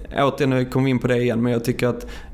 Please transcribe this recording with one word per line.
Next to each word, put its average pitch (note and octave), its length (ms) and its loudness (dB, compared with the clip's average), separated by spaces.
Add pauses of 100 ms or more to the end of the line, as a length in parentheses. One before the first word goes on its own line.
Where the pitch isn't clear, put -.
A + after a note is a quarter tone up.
(120)
eh, C#3 160 0
återigen, C3+ 220 0
nu C3 160 2
kom C3 180 0
vi C3+ 60 2
in B2+ 100 2
på B2 80 0
det B2 100 2
igen, A#2+ 260 2
men A#2+ 80 2
jag A#2 120 0
tycker B2 240 0
att A#2+ 200 -4 (260)